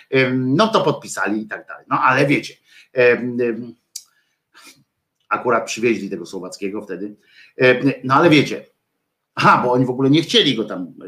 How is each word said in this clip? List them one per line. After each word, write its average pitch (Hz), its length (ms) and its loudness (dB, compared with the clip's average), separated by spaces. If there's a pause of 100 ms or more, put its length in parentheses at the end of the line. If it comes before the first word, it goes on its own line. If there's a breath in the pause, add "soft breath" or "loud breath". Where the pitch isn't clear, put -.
em, 131 460 0
no 214 120 4
to 196 140 0
podpisali 107 600 -4
i 107 60 -12
tak - 200 -14
dalej. - 220 -18
No 143 100 -2
ale 135 260 2
wiecie, 139 280 -2 (400 soft breath)
em, 123 480 2
em, 117 340 -6 (1500 loud breath)
akurat 113 360 -2
przywieźli 107 440 -2
tego 85 160 -10
Słowackiego 95 560 -10
wtedy, 104 340 -12 (420 soft breath)
em, 131 340 4 (120)
no 131 100 -2
ale 160 160 6
wiecie, 131 360 2 (720)
Aha, 165 280 4
bo 123 80 0
oni 131 140 2
w 127 40 0
ogóle 131 200 0
nie 156 120 4
chcieli 156 340 2
go 110 80 -2
tam, 90 300 -10 (140)